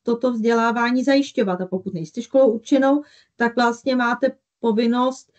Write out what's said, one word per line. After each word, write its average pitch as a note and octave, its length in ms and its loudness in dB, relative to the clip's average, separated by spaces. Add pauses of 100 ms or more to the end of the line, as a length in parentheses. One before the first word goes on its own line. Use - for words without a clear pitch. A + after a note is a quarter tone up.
toto A#3+ 280 -2
vzdělávání A#3 720 0
zajišťovat. B3 580 0
A F#3 40 -4
pokud F#3 280 -8
nejste E3+ 280 -8
školou C4 300 4
určenou, C4+ 520 0 (320)
tak A#3 200 -2
vlastně A#3+ 400 0
máte B3 360 0 (280)
povinnost A#3+ 800 0